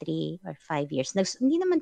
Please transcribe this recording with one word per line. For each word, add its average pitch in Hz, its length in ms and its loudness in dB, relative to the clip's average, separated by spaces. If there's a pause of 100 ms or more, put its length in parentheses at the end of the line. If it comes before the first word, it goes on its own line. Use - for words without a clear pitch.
three 160 440 -4
or 160 140 -8
five 147 340 -2
years. 131 240 -2
Nags-, 190 260 0
hindi 285 180 4
naman 359 200 4